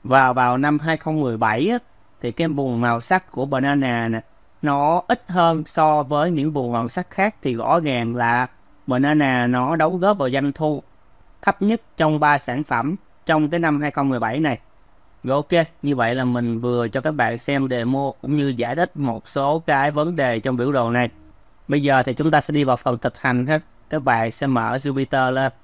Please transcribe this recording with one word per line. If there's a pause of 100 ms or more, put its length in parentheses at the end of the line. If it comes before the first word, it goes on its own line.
Và
vào
năm
hai
không
mười
bảy
á, (440)
thì
cái
vùng
màu
sắc
của
banana
nè, (420)
nó
ít
hơn
so
với
những
vùng
màu
sắc
khác,
thì
rõ
ràng
là (400)
banana
nó
đóng
góp
vào
doanh
thu (600)
thấp
nhất (140)
trong
ba
sản
phẩm (300)
trong
cái
năm
hai
không
mười
bảy
này. (680)
Rồi,
ok, (160)
như
vậy
là
mình
vừa
cho
các
bạn
xem
demo (100)
cũng
như
giải
thích
một
số
cái
vấn
đề
trong
biểu
đồ
này. (600)
Bây
giờ
thì
chúng
ta
sẽ
đi
vào
phần
thực
hành
ha. (300)
Các
bạn
sẽ
mở
Jupyter
lên. (120)